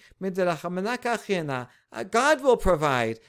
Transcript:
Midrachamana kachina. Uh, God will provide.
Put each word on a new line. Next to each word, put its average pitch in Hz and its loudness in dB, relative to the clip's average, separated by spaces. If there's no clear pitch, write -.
Midrachamana 185 -4
kachina. 180 -4
Uh, - -10
God 254 2
will 254 4
provide. 143 2